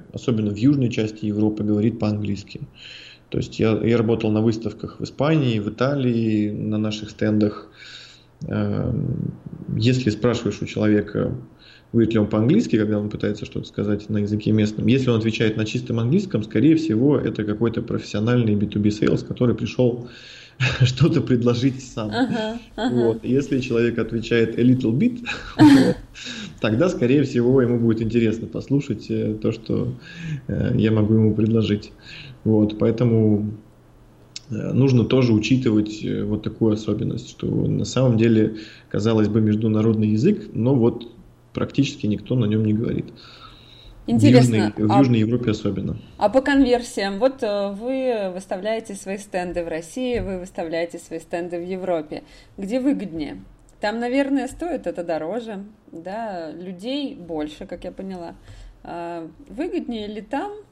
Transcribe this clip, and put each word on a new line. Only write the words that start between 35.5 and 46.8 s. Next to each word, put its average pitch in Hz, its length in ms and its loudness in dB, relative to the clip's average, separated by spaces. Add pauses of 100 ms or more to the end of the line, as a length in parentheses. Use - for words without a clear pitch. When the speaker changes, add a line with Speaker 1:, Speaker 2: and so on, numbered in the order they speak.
Speaker 1:
э, 101 200 -4
вот 104 180 -2
такую 107 320 0
особенность, - 560 -4
что - 160 -8
на 107 380 0
самом 123 340 2
деле, 110 380 4 (340)
казалось 107 380 2
бы, 110 120 2
международный 107 680 2
язык, 120 440 0
но 123 220 2
вот 117 340 2 (440)
практически - 540 -2
никто 107 300 -2
на 120 100 2
нем 110 180 2
не 107 100 2
говорит. - 320 -2 (1000)
Speaker 2:
Интересно, 123 440 8
Speaker 1:
В - 20 -
Южной, 107 360 2
в - 40 2
Speaker 2:
а - 60 6
Speaker 1:
Южной 123 220 6
Европе 113 300 0
особенно. 98 460 -4 (220)
Speaker 2:
а 208 100 4
по 262 140 2
конверсиям, 240 760 2